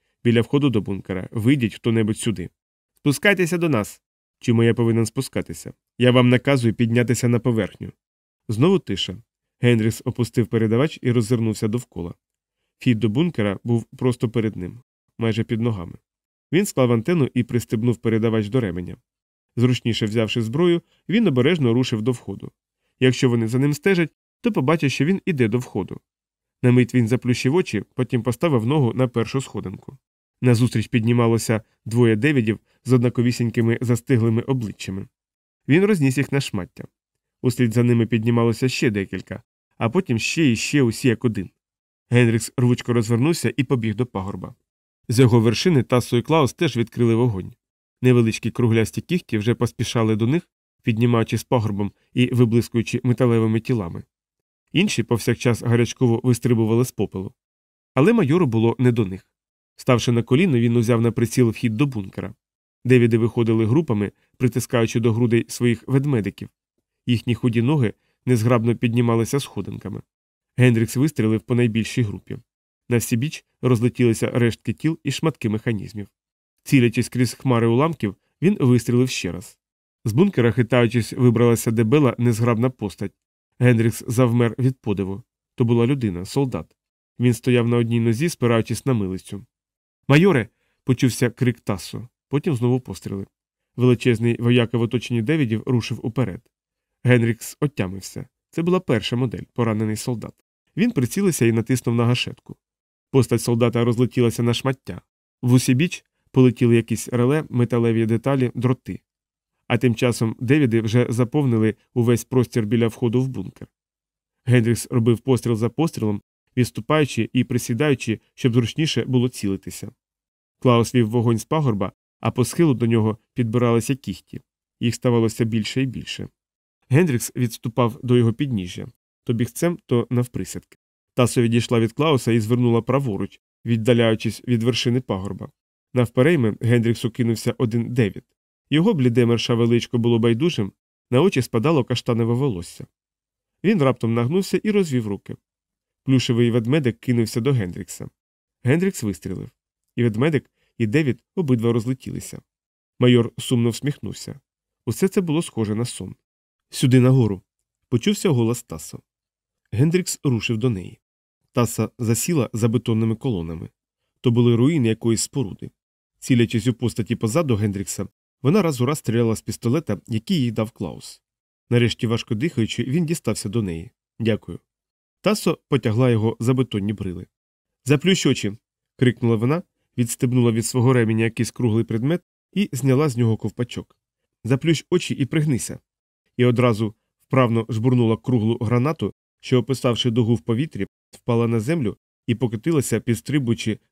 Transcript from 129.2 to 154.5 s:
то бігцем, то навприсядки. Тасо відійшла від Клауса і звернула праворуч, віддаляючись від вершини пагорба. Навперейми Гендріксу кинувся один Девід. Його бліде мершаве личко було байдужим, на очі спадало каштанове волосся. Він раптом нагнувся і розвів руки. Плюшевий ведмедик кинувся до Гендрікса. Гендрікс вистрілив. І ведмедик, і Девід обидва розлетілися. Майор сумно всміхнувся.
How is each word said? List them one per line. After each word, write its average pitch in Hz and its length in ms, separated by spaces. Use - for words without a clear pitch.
то 127 80
бігцем, 139 540
то 120 240
навприсядки. - 680
Тасо 123 260
відійшла 117 380
від 113 120
Клауса 143 400
і 117 80
звернула 117 420
праворуч, 120 580
віддаляючись 113 840
від 120 140
вершини 120 380
пагорба. 98 500
Навперейми 123 640
Гендріксу 117 500
кинувся 117 480
один 120 360
Девід. 113 300
Його 175 240
бліде 123 320
мершаве 117 400
личко 117 320
було 117 200
байдужим, 117 540
на 123 120
очі 139 200
спадало 127 420
каштанове 117 500
волосся. 127 520
Він 190 180
раптом 120 320
нагнувся 165 480
і 214 80
розвів 156 360
руки. 101 300
Плюшевий 120 460
ведмедик 120 500
кинувся 120 400
до 131 120
Гендрікса. 92 560
Гендрікс 175 380
вистрілив. 101 480
І 123 60
ведмедик, 120 480
і 117 80
Девід 131 360
обидва 123 380
розлетілися. 113 680
Майор 123 400
сумно 120 320
всміхнувся. - 680